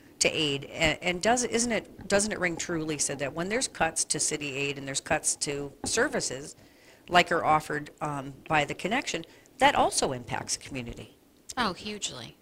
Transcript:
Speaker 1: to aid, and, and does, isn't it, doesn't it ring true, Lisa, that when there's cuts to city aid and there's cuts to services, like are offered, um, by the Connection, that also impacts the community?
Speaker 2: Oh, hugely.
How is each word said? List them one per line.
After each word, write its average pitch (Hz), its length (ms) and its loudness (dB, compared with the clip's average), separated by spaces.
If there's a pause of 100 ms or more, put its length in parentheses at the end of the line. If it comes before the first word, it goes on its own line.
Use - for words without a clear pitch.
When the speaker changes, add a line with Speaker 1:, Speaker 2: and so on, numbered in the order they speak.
(200)
Speaker 1:
to - 100 4
aid, 139 440 0
and, 156 280 2
and 175 200 -2
does, 247 220 4
isn't 240 280 0
it, - 360 -6
doesn't 202 240 2
it - 80 -4
ring 170 180 0
true, 160 260 -2
Lisa, 147 340 -2
that 143 160 -4
when 170 160 -4
there's 240 180 0
cuts - 380 0
to 151 140 -2
city 147 360 -2
aid 139 240 -2
and 139 80 -8
there's 135 140 -2
cuts - 360 0
to 143 340 -4 (140)
services, 175 720 -2 (520)
like 175 240 6
are 156 140 2
offered, 151 460 2 (100)
um, 143 320 -4 (160)
by 151 160 4
the 147 80 -4
Connection, 190 500 -2 (360)
that 269 160 6
also 254 360 2
impacts 123 460 -4
the - 60 -20
community? 117 520 -10 (400)
Speaker 2:
Oh, 220 180 0
hugely. 160 680 -8